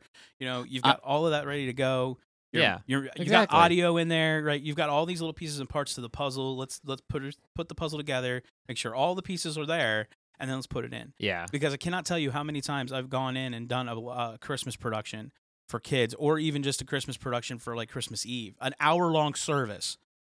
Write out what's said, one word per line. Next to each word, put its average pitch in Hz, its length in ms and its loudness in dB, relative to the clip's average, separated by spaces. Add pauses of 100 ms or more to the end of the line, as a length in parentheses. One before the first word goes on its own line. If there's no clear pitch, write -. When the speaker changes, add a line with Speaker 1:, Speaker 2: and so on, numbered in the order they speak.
(380)
Speaker 1:
You 131 80 -6
know, 127 160 -4
you've 123 220 -8
Speaker 2:
Uh, 135 80 8
Speaker 1:
got - 100 2
all 147 240 2
of 160 60 4
that 147 140 0
ready 143 200 -4
to 123 80 -2
go. 131 440 0 (340)
Your, 160 100 2
Speaker 3:
Yeah, 101 240 4
Speaker 1:
your, 135 180 0
you've 131 120 -8
Speaker 3:
exactly. 196 400 6
Speaker 1:
got 170 80 12
audio 170 320 6
in 165 100 4
there, 160 380 2
right? 147 160 0
You've 147 160 -4
got 156 120 2
all 147 160 4
these 175 160 -4
little 160 140 -4
pieces 151 240 -8
and 135 100 -6
parts 143 280 -2
to 131 40 -8
the 120 80 -8
puzzle. 131 480 -4
Let's, 131 280 -8
let's 139 240 -6
put 135 160 -4
it, 143 120 -10 (200)
put 165 120 -6
the 170 60 -10
puzzle 156 240 -4
together, 127 460 -2 (240)
make 117 100 -6
sure 113 160 -4
all 165 220 2
the 185 60 -6
pieces 165 360 -4
are 147 80 -4
there, 117 400 2 (340)
and 131 100 -4
then 131 60 -2
let's 131 100 -6
put 120 180 -4
it 120 80 -8
in. 120 260 -12
Speaker 3:
Yeah. 90 340 0
Speaker 1:
Because 143 200 0
I 139 40 -4
cannot 175 300 -4
tell 175 120 0
you 143 140 0
how 147 100 -2
many 151 180 -4
times 135 320 -4
I've 131 180 -4
gone 131 260 -2
in 131 180 -4
and 117 140 -8
done 123 200 -2
a, 117 80 -6
a 120 440 -6
Christmas 131 340 -6
production 110 560 -6 (380)
for 117 120 -4
kids, 120 340 2
or 156 240 2
even 151 240 0
just 135 180 0
a 135 40 -8
Christmas 131 320 -4
production 120 420 -4
for, 120 160 -8
like, 113 140 -4
Christmas - 380 -6
Eve, 117 340 -6
an 131 200 -2
hour-long 160 540 6
service 131 640 -2 (320)